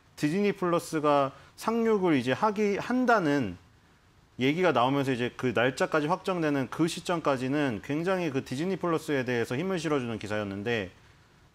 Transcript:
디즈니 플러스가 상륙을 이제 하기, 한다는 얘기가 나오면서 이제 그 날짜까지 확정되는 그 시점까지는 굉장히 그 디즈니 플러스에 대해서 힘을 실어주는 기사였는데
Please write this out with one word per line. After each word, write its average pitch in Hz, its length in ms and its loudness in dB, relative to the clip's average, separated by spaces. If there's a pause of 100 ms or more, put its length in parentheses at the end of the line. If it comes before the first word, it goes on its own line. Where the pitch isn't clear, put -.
(160)
디즈니 190 360 0
플러스가 156 800 2 (240)
상륙을 220 640 2
이제 127 160 2
하기, 208 440 0
한다는 165 800 0 (800)
얘기가 156 320 2
나오면서 131 400 2
이제 120 260 -2
그 127 160 0
날짜까지 147 540 2
확정되는 160 640 -2
그 160 180 0
시점까지는 143 960 -2
굉장히 170 460 -2
그 127 140 -2
디즈니 170 340 -4
플러스에 156 480 -2
대해서 120 320 0
힘을 185 220 -2
실어주는 139 380 -2
기사였는데 101 720 -4 (640)